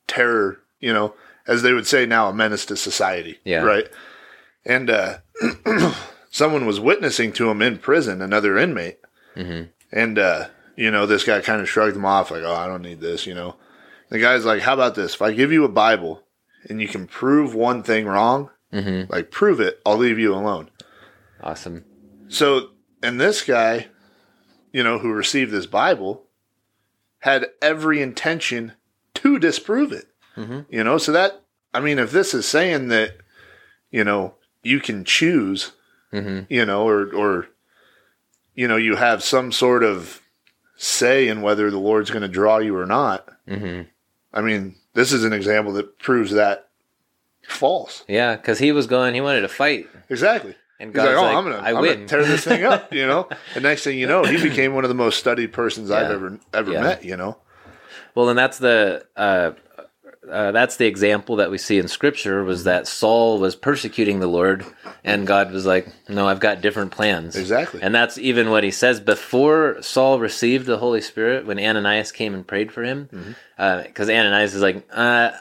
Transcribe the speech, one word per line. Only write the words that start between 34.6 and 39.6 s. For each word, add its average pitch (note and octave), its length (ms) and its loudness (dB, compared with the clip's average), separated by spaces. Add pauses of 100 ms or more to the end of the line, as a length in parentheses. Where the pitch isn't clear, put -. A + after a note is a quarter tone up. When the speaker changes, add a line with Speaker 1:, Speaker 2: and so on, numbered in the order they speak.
Speaker 1:
you C3+ 180 0
can G#2 240 -8
choose, A2 680 0 (400)
Speaker 2:
Mm-hmm. G2 280 -6 (120)
Speaker 1:
you A#2+ 140 2
know, G#2 200 0
or, G#2 280 2
or, G2 340 0 (1080)
you B2 140 -2
know, A2 80 2
you A2 200 2
have A2+ 280 2
some B2+ 260 0
sort B2 320 2